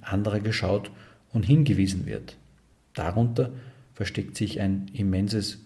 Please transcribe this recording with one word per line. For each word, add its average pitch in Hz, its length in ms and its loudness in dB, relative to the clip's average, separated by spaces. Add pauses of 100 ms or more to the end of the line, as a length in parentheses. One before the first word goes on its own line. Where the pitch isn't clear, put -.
anderer 104 400 0
geschaut 101 500 0 (420)
und 113 100 2
hingewiesen 98 640 4
wird. - 320 -10 (560)
Darunter 117 580 0 (400)
versteckt - 420 -6
sich 104 280 -4
ein 98 320 0
immenses 101 720 0